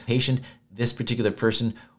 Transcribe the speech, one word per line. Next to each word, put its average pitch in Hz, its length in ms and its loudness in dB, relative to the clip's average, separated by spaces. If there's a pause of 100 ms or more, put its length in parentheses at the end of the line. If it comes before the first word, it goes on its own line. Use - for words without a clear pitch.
patient. 127 340 2 (300)
This 117 220 -2
particular 113 380 0
person 110 440 0 (240)